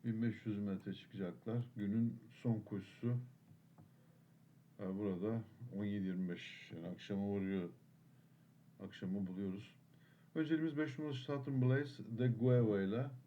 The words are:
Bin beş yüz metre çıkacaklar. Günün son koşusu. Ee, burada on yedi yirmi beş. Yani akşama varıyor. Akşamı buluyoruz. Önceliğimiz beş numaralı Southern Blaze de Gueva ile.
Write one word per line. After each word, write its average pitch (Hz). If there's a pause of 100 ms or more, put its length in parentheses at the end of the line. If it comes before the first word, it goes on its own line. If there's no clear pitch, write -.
Bin 113
beş 117
yüz 104
metre 98
çıkacaklar. 110 (120)
Günün 110 (120)
son 110
koşusu. 107 (1600)
Ee, 95
burada 104 (340)
on 104
yedi 101
yirmi 92
beş. -
Yani 85
akşama 101
varıyor. 95 (1160)
Akşamı 95
buluyoruz. 95 (600)
Önceliğimiz 156
beş 151
numaralı 147
Southern 135
Blaze 127
de 123
Gueva 113
ile. 110 (160)